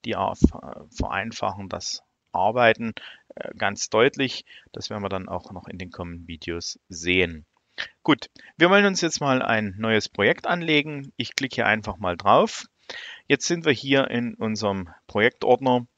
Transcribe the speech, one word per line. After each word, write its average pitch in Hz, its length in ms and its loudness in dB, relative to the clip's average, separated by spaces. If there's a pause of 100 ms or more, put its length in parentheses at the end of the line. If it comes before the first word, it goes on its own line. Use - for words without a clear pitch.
Die, 113 60 -6
äh, 95 240 -2 (560)
vereinfachen 101 760 -6
das - 360 -8 (280)
Arbeiten, 113 640 2 (400)
äh, - 240 -12
ganz 101 320 -4
deutlich. 131 560 2 (260)
Das - 200 -12
werden 104 120 -8
wir 98 60 -4
dann 95 180 -6
auch - 240 -8
noch 90 160 -14
in 90 120 -14
den 90 100 -12
kommenden 85 380 -12
Videos 85 600 -10
sehen. 87 600 -2 (560)
Gut, - 260 0 (280)
wir 170 120 6
wollen 202 160 6
uns 190 160 2
jetzt 160 200 -2
mal 135 200 2
ein 107 380 0
neues 110 280 2
Projekt - 380 0
anlegen. 151 720 -2
Ich - 180 -6
klicke 131 200 -4
hier 113 100 2
einfach 104 320 0
mal 90 180 -4
drauf. 117 500 4 (600)
Jetzt 143 200 0
sind 170 180 -2
wir 156 60 4
hier 135 400 2
in 120 240 -4
unserem 101 540 -2 (180)
Projektordner 123 800 2 (100)